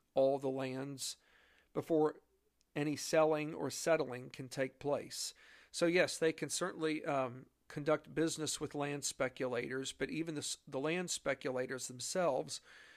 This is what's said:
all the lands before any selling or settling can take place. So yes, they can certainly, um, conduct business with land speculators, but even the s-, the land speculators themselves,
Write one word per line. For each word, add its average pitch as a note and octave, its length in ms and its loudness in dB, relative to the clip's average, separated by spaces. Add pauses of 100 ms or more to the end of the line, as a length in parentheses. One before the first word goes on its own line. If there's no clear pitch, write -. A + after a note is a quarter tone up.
(140)
all C3+ 260 6
the C3+ 100 0
lands C3 680 -4 (560)
before D3+ 420 2 (600)
any D3 200 0
selling D#3 580 4
or C#3 160 -4
settling C3 600 0
can C3 180 -12
take C3+ 320 -4
place. - 540 -2 (380)
So - 140 2
yes, E3+ 320 6
they D#3+ 140 4
can D#3 180 -4
certainly, D#3+ 540 -2
um, C3 440 -2 (200)
conduct D3+ 480 -2
business D#3 440 0
with C#3 140 -6
land C#3+ 300 -2
speculators, B2+ 880 -2
but - 180 -4
even D#3 260 -4
the D3 40 -4
s-, - 180 -4 (100)
the C3+ 120 -4
land E3 320 -2
speculators C3 760 -2
themselves, C#3+ 760 0 (360)